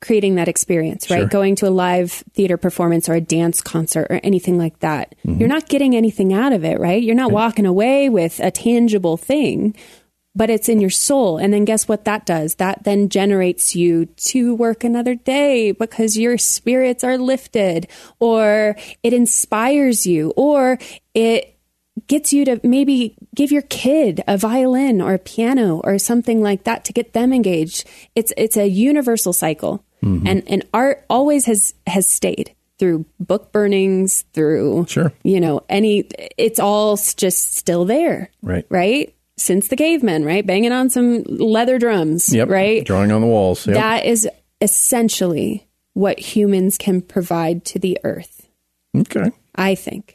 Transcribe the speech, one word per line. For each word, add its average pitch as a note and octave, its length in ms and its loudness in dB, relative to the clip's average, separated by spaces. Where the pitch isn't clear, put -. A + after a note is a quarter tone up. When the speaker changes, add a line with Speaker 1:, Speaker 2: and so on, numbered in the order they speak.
Speaker 1:
creating G3+ 360 2
that E3+ 120 0
experience, E3 640 -2
right? - 100 2
Speaker 2:
Sure. G#3 80 0
Speaker 1:
Going G3 280 2
to G3+ 120 -2
a - 20 2
live F3+ 420 0
theater F3+ 220 0
performance E3+ 520 0
or E3 60 0
a E3 60 2
dance E3 400 0
concert - 500 -4
or F3+ 120 -2
anything F3+ 360 0
like E3 220 -4
that. D#3 340 -4
Speaker 2:
Mm-hmm. - 140 -2
Speaker 1:
You're A3+ 80 2
not D#4 200 -2
getting C#4 280 2
anything G#3 360 2
out A#3 200 2
of E3+ 120 0
it, E3 140 -2
right? F#3 240 0
You're A3+ 140 0
not B3+ 120 2
Speaker 2:
Right. G#3 60 2
Speaker 1:
walking G#3+ 320 0
away B3+ 420 2
with F3 320 0
a F#3 120 0
tangible G#3+ 640 2
thing, G#3+ 580 -2
but A3 140 0
it's A3 180 0
in A3 120 4
your F#3+ 100 2
soul. A3+ 480 0
And G3+ 140 0
then G#3 120 2
guess A3 240 0
what G#3 160 -2
that G#3+ 220 -4
does? D#3+ 300 -2
That F#3+ 280 -4
then G3+ 240 2
generates F#3+ 680 0
you E3+ 320 2
to A#3+ 260 0
work A3+ 300 -2
another A#3+ 320 0
day C4 560 0
because A3 440 -2
your A#3 220 0
spirits B3+ 640 0
are B3+ 160 -2
lifted, G#3+ 680 -2
or G#3+ 560 2
it A#3 100 2
inspires A#3+ 920 0
you, D#3+ 300 0
or C4 420 2
it A3+ 440 0
gets D4+ 260 0
you C#4+ 120 2
to A#3+ 180 0
maybe B3+ 540 2
give C#4+ 160 0
your C#4+ 120 2
kid C4 640 0
a G3 100 0
violin B3+ 640 0
or F#3+ 120 0
a F#3 40 -2
piano A3+ 640 0
or G3 160 0
something A#3 420 0
like G3+ 220 0
that - 220 -6
to - 80 -10
get A#3 220 -4
them B3 180 2
engaged. F3+ 520 -2
It's, A3+ 220 -2
it's A3 200 0
a G3+ 120 2
universal A#3 640 0
cycle. D#3 500 -4
Speaker 2:
Mm-hmm. F#2+ 240 0
Speaker 1:
And, F#3+ 180 0
and - 260 -2
art C4 380 0
always C#4 360 2
has, G#3+ 280 0
has F#3 200 0
stayed - 460 -4
through E3 260 0
book G3 320 -4
burnings, F#3+ 720 0
through, D3+ 560 0
Speaker 2:
Sure. D3+ 240 0
Speaker 1:
you F#3 160 2
know, D3+ 280 0
any, G#3 360 0
it's A3+ 240 0
all G#3 320 2
s-, - 220 -2
just - 420 -2
still F3 280 0
there. A#3+ 460 -2
Speaker 2:
Right. F#3 260 -4
Speaker 1:
Right? G3 440 0
Since G3 320 0
the C4 80 -2
cavemen, B3 480 0
right? G3 220 -2
Banging G3+ 260 0
on B3+ 180 0
some A#3+ 340 0
leather A#3 560 0
drums, F3 520 0
Speaker 2:
Yep. A#2 160 2
Speaker 1:
right? G3 360 2
Speaker 2:
Drawing G2+ 260 2
on G#2+ 120 2
the A2+ 40 2
walls. G2 400 2
Yep. G2 80 2
Speaker 1:
That A3 320 0
is A3+ 220 0
essentially G3+ 1080 0
what F#3+ 260 0
humans G3+ 580 0
can F#3 240 -2
provide E3+ 640 -4
to - 140 -6
the F#3 240 -2
earth. - 440 -8
Speaker 2:
Okay. F#3+ 360 0
Speaker 1:
I F#3+ 180 0
think. - 400 -12